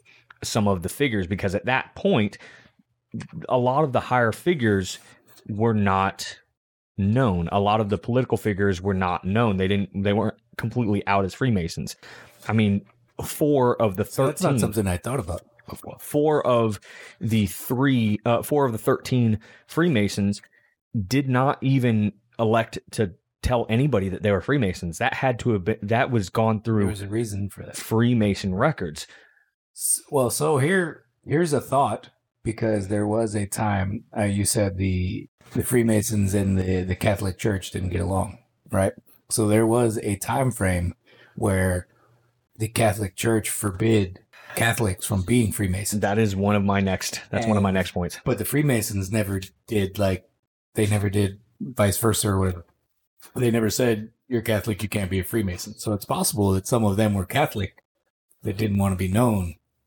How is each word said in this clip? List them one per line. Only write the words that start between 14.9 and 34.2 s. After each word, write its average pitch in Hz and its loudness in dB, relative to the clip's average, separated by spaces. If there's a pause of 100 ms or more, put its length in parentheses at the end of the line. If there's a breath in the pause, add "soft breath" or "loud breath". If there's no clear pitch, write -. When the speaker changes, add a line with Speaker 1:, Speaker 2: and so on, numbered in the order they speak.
Speaker 2:
thought 127 -4
about 82 -8 (260)
before. - -16
Speaker 1:
Four 151 0
of 113 2 (400 loud breath)
the 110 2
three, 120 0
uh, 117 2
four 143 2
of 123 0
the 110 -4
thirteen 120 2 (260 loud breath)
Freemasons 104 2 (640 soft breath)
did 135 0
not 131 2
even 120 2 (260)
elect 113 0 (140)
to 101 -2 (300)
tell 120 0
anybody 113 2
that 90 -6
they 104 2
were 95 2
Freemasons. 92 -2
That 127 -2
had 127 -2
to 123 0
have 98 0
been, 107 -2
that 113 0
was 110 0
gone 110 2
Speaker 2:
There 104 -8
Speaker 1:
through 110 2
Speaker 2:
was 101 -6
a 101 -10
reason 104 -4
for - -16
that. - -16
Speaker 1:
Freemason 110 2
records. 98 -4 (680 loud breath)
Speaker 2:
S-, - -4 (100)
well, 131 2
so 147 0
here, 165 0 (200)
here's 156 0
a 127 2
thought, 131 -2 (320)
because 110 -2
there 104 0
was 107 0
a 104 -2
time, 101 -2 (120)
uh, 107 0